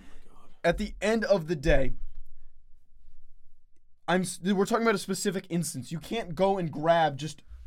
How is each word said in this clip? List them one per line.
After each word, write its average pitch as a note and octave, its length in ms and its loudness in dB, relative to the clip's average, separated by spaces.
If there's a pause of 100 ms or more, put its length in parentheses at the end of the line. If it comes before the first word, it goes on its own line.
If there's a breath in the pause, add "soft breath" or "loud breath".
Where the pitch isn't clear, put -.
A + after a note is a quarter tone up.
(640 soft breath)
At E3+ 120 4
the G#3 240 -4
end A3 220 2
of F#3 240 4
the F3 80 -2
day, C#3+ 380 6 (2250)
I'm F3+ 140 2
s-, - 220 -4
we're G3 220 2
talking A3+ 180 0
about A3+ 120 4
a F#3 40 -2
specific G3 500 -4
instance. D#3+ 420 -4
You E3 80 -6
can't F3 360 -6
go G3 220 4
and E3+ 140 -2
grab D3+ 460 4
just D3+ 240 -8 (240)